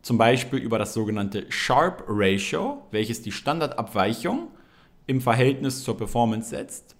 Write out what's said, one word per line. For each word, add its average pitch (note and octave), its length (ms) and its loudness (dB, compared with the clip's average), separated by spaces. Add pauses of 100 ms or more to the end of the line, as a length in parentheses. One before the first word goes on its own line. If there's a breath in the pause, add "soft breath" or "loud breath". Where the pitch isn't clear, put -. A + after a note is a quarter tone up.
zum A#2+ 140 0
Beispiel B2+ 420 4
über A2+ 180 -2
das G#2 160 -2
sogenannte G#2 580 -4
Sharpe D#3 560 2
Ratio, G#2 840 0
welches A2 320 -2
die G#2 80 -8
Standardabweichung D#3 1160 -2 (580 soft breath)
im C3 140 0
Verhältnis C3 640 2
zur A2+ 140 -4
Performance A2+ 540 0
setzt. - 480 -12